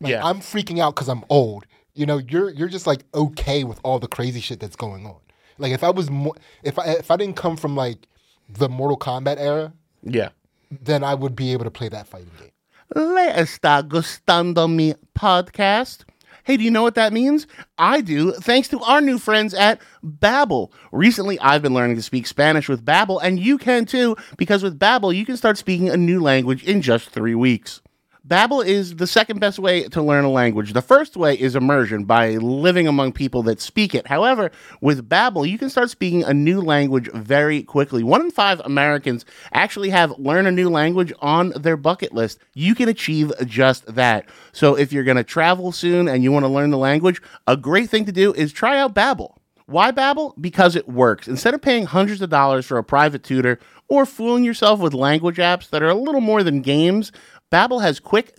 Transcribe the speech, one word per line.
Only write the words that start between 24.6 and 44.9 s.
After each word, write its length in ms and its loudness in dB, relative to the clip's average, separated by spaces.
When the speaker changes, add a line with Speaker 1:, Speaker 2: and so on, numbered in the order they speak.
Speaker 2:
with 160 -6
Babbel, 360 2
you 120 -2
can 100 -6
start 220 0
speaking 320 -2
a 80 0
new 220 2
language 440 2
in 160 2
just 300 0
three 240 -2
weeks. 480 0
Babbel 360 2
is 340 -2
the 100 -2
second 340 2
best 180 0
way 260 0
to 180 -4
learn 240 2
a 20 2
language. 460 0
The 80 0
first 340 2
way 240 2
is 160 0
immersion 480 0
by 320 2
living 500 0
among 260 0
people 320 -4
that 140 0
speak 360 -2
it. 120 -4
However, 440 0
with 260 0
Babbel, 400 0
you 80 -4
can 140 -6
start 180 0
speaking 360 -2
a 100 0
new 260 2
language 540 0
very 480 0
quickly. 400 -2
One 180 4
in 100 -4
five 360 0
Americans 580 -2
actually 360 0
have 280 2
learn 260 0
a 60 2
new 180 0
language 420 0
on 340 0
their 220 0
bucket 340 -2
list. 260 -4
You 220 0
can 160 0
achieve 420 -2
just 480 2
that. 320 2
So 220 4
if 180 0